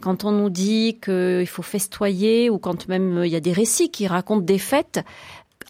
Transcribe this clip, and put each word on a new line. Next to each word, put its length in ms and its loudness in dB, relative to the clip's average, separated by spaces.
quand 220 -2
on 80 0
nous 180 2
dit 520 0
qu'il 440 0
faut 160 -10
festoyer 880 0
ou 80 0
quand 300 -6
même, 300 0
euh, 80 2
il 60 0
y 40 0
a 40 0
des 120 0
récits 380 2
qui 160 -4
racontent 360 0
des 160 2
fêtes, 440 -2